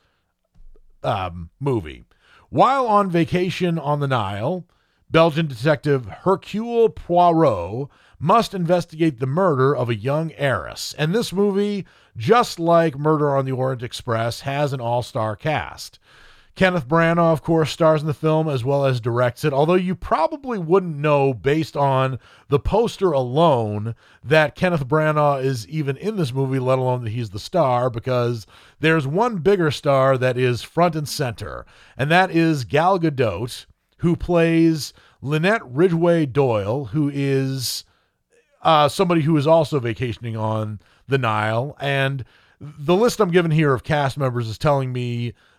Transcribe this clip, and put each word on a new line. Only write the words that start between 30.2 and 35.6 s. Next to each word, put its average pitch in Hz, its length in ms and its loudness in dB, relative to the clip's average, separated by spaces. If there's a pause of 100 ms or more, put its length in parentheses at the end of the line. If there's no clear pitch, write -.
is 123 240 0
front 170 340 0
and 151 140 -6
center, 85 560 -8 (320)
and 147 140 -2
that 180 180 4
is 160 360 0
Gal 175 340 2
Gadot, 123 640 -4 (320)
who 170 180 0
plays 165 800 2 (300)
Lynette 165 420 0